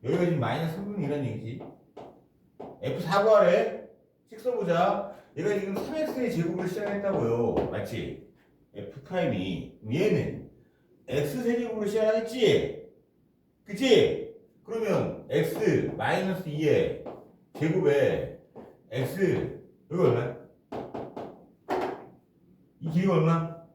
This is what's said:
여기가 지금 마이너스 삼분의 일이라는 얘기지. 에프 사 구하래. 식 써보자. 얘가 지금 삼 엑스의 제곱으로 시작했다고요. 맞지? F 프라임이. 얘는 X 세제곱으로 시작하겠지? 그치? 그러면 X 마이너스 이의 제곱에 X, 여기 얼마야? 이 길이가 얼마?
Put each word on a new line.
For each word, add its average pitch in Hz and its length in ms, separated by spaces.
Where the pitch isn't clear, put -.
여기가 170 220
지금 160 140
마이너스 156 360
삼분의 202 260
일이라는 143 240
얘기지. 113 380
에프 - 200
사 196 220
구하래. 214 680
식 220 100
써보자. 202 760
얘가 196 240
지금 190 160
삼 - 200
엑스의 254 360
제곱으로 175 360
시작했다고요. 196 1040
맞지? 98 540
F 104 260
프라임이. 110 760
얘는 180 580
X 151 360
세제곱으로 226 440
시작하겠지? 220 1000
그치? - 720
그러면 196 680
X 160 680
마이너스 185 540
이의 - 540
제곱에 143 840
X, 131 680
여기 180 100
얼마야? - 360
이 160 100
길이가 180 240
얼마? 165 600